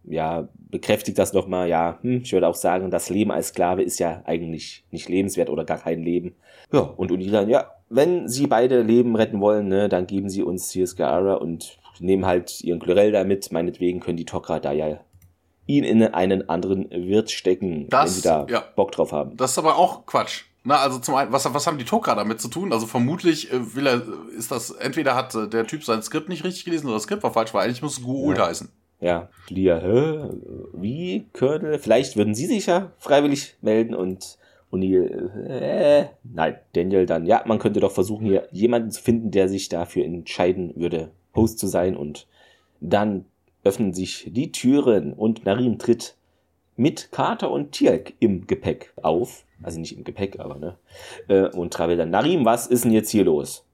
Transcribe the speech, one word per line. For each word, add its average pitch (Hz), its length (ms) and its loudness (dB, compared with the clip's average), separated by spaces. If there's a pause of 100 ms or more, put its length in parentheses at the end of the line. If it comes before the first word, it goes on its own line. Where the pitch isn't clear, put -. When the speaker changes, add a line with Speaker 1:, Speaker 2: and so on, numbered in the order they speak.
Speaker 1:
ja, 80 440 -4 (220)
bekräftigt - 480 -2
das 92 140 2
nochmal, 92 360 0
ja, 82 340 0
hm, 123 200 -2
ich 127 100 -8
würde 90 160 4
auch 85 60 0
sagen, 92 360 0
das 87 200 -2
Leben 104 200 2
als 92 180 -2
Sklave 92 340 0
ist 90 160 -2
ja 85 260 -2
eigentlich 82 680 -6
nicht 82 180 -12
lebenswert 92 420 0
oder 78 140 -2
gar 80 140 -4
kein 82 240 -4
Leben. 87 320 -2 (380)
Ja, 143 80 6
und 90 300 -4
O'Neill 92 220 -2
dann, 104 160 2
ja, 131 220 2 (180)
wenn 147 400 2
sie 135 180 0
beide 123 360 4
Leben 117 340 4
retten 110 240 2
wollen, 104 280 4
ne, 98 200 2
dann 92 180 0
geben 98 240 -4
sie 95 120 -4
uns 90 280 -4
hier 92 160 0
Scarra 87 480 0
und - 440 -6 (200)
nehmen 92 260 2
halt 90 380 0
ihren 85 180 -2
Chlorel 98 320 4
da 95 120 2
mit. 98 280 -2
Meinetwegen 90 480 -2
können 87 160 -4
die 82 100 -8
Tok'ra 85 340 -6
da 71 120 -4
ja 76 280 -2 (680)
ihn 143 180 2
in 110 180 4
einen 95 460 2
anderen 92 420 -2
Wirt 95 400 -2
stecken, 90 600 -2
Speaker 2:
Das, 139 140 4
Speaker 1:
wenn 95 100 0
sie 92 80 -4
da 78 260 2
Speaker 2:
ja. 117 160 -2 (120)
Speaker 1:
Bock 98 160 0
drauf - 200 -2
haben. 71 240 -4
Speaker 2:
Das 127 160 -2
ist - 60 -2
aber 156 180 2
auch 180 300 2
Quatsch. - 380 -2 (180)
Na, 139 160 2
also 131 200 2
zum 135 160 -4
einen, 127 180 0
was, 135 200 0
was 139 140 -2
haben 156 120 -2
die 120 60 -8
Tok'ra 208 300 0
damit 104 260 -2
zu 127 80 -8
tun? 170 240 -4
Also 113 140 0
vermutlich, 151 680 0
äh, 117 220 -4
will 139 120 -2
er, 123 160 2 (340)
ist 117 140 -10
das, 120 200 -6
entweder 139 440 -2
hat, 127 200 -2
äh, 107 140 -4
der 113 180 0
Typ - 180 -10
sein 110 180 -2
Skript 151 260 -6
nicht 175 160 -8
richtig 185 200 -8
gelesen 160 220 -4
oder 113 100 -2
das 107 80 -4
Skript 208 180 -6
war 120 100 0
falsch, 113 220 0
weil 98 100 2
eigentlich 123 180 -4
muss 147 160 -6
es 123 60 -12
Gua'uld 135 340 -2
Speaker 1:
Ja. 101 80 4
Speaker 2:
heißen. - 220 -6 (320)
Speaker 1:
Ja, 87 280 -2 (200)
Leah, 90 320 2
hä? 143 440 0 (500)
Wie, 180 580 -6
Colonel? 151 460 -2
Vielleicht 120 380 2
würden 107 180 2
sie 127 120 -4
sich 214 200 0
ja 185 320 0
freiwillig 143 640 2
melden 110 320 2
und 92 420 -6 (360)
O'Neill, 92 760 0
äh, 147 560 4 (200)
nein, 82 320 -2 (180)
Daniel 92 320 4
dann, 82 200 0
ja, 110 200 4
man 110 120 2
könnte 107 220 0
doch 95 120 4
versuchen, 107 340 -2
hier 95 260 2
jemanden 113 380 2
zu - 120 -12
finden, 113 280 0
der 95 180 4
sich 98 200 -4
dafür 87 360 -2
entscheiden 87 720 -2
würde, 80 340 -4 (240)
Host 110 240 2
zu 101 80 -6
sein. 90 300 0
Und 73 300 -10 (540)
dann 101 440 0 (400)
öffnen 98 300 2
sich 92 360 -6
die 139 220 -4
Türen 120 600 4
und 110 320 -2
Narim 110 320 0
tritt - 360 2 (640)
mit 156 340 -2
Carter 185 400 -2
und 143 240 -6
Teal'c - 460 2
im 185 260 2
Gepäck - 460 -4 (100)
auf. 87 420 -2 (180)
Also 85 180 -10
nicht - 160 -12
im - 80 -18
Gepäck, - 340 -8
aber, - 180 -12
ne? 78 200 -12 (520)
Äh, 95 200 6
und 87 240 -4
Travell 85 240 0
dann, 82 140 0
Narim, 139 340 2
was 117 220 2
ist 123 180 2
denn 117 80 4
jetzt 110 180 2
hier 101 140 4
los? 73 500 0